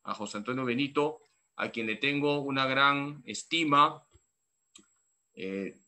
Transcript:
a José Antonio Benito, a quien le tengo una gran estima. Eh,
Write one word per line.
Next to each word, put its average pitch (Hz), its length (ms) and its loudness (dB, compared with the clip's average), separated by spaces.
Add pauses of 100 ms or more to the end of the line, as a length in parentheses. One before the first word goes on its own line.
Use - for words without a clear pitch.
a 101 100 -8
José 104 240 -8
Antonio 127 260 -4
Benito, 143 540 0 (380)
a 113 140 -4
quien 113 180 -4
le 107 80 -2
tengo 143 440 0
una 135 260 -2
gran 143 600 2
estima. 147 800 2 (1300)
Eh, 95 420 -6 (120)